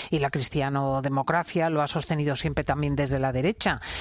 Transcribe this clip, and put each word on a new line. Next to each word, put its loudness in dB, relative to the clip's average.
y 2
la 2
cristianodemocracia 0
lo 2
ha 0
sostenido 0
siempre -2
también 0
desde 0
la 2
derecha. 0